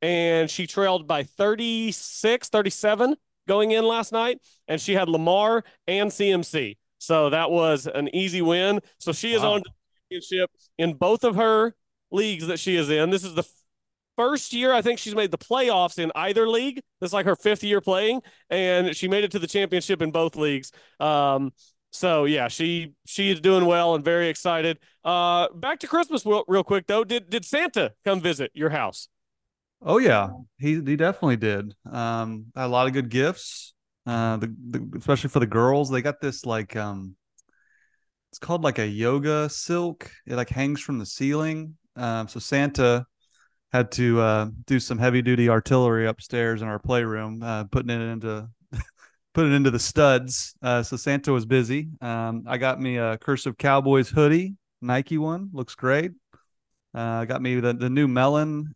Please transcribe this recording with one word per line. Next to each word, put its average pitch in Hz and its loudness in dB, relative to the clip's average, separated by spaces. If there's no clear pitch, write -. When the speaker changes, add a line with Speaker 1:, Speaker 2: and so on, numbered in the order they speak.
Speaker 1:
and 165 2
she 180 -6
trailed 185 0
by 147 -2
thirty-six, 226 -2
thirty-seven 214 0
going 214 2
in 220 2
last 226 -2
night, 233 -2
and 156 -4
she 196 -2
had 185 2
Lamar 196 2
and 202 0
C 202 2
M 175 2
C. 123 -6
So 156 2
that 160 0
was 160 2
an 143 -4
easy 185 -2
win. 180 2
So - -6
she 226 -4
is 214 2
Speaker 2:
Wow. 208 2
Speaker 1:
on 202 -2
to - -16
the - -20
championship 185 -4
in 165 0
both 190 2
of 220 2
her 220 2
leagues 185 -2
that 170 -4
she 185 0
is 147 0
in. 156 2
This 190 -2
is 170 -10
the 170 -2
first 254 -2
year 254 2
I 233 4
think 233 0
she's 214 -8
made 208 0
the 165 -4
playoffs 226 0
in 165 -4
either 196 0
league. 247 -2
This 180 -6
is, - -6
like, 196 0
her 185 2
fifth 208 0
year 202 2
playing, 214 0
and 180 2
she - -4
made 202 2
it 190 -2
to 202 -2
the 170 -4
championship 180 0
in 156 -2
both 165 0
leagues. 147 -2
Um, 139 2
so, 160 2
yeah, 143 0
she, 165 -4
she 196 -2
is 165 0
doing 185 4
well 170 4
and 147 -2
very 170 2
excited. 165 -2
Uh, 175 2
back 269 -6
to 294 -12
Christmas 320 0
real, 214 2
real 190 2
quick, 196 0
though. 214 2
Did, 196 -4
did 214 -4
Santa 269 0
come 196 0
visit 147 -2
your 147 -6
house? 123 -4
Speaker 2:
Oh, 202 2
yeah. 107 4
He, 147 -2
he 151 -2
definitely 156 2
did. 104 -2
Um, 113 -6
had 131 -4
a - -2
lot 123 2
of 131 -2
good 131 -2
gifts, 131 -2
uh, 113 -2
the, 110 -6
the, - -8
especially 139 0
for - 2
the 120 2
girls. 131 2
They 127 0
got 143 -4
this, 139 -8
like, 110 -4
um, 98 -8
it's - -20
called, 165 -4
like, 127 0
a 110 0
yoga 139 0
silk. 170 -6
It, 123 -6
like, 120 -2
hangs 139 -2
from 135 -6
the 104 -8
ceiling. 156 -4
Um, 113 -4
so 120 -12
Santa 135 2
had 123 2
to, 117 2
uh, 110 2
do 131 2
some 117 -6
heavy-duty 123 4
artillery 117 4
upstairs 113 -4
in 113 -6
our 104 -6
playroom, 113 -2
uh, 110 -6
putting 120 -2
it 117 -2
into, 113 -8
<laughs> 113 -8
putting 160 4
it 139 4
into 139 4
the 120 0
studs. 131 2
Uh, 123 0
so 120 -6
Santa 143 -2
was 120 2
busy. 131 0
Um, 113 -6
I 123 -2
got 131 0
me 127 -2
a 113 -2
Cursive 131 -4
Cowboys 139 4
hoodie, 165 2
Nike 135 -2
one, 170 -4
looks 131 -10
great. 151 0
Uh, 113 -4
got 127 -4
me 127 0
the, 120 2
the 123 -2
new 143 4
melon 147 0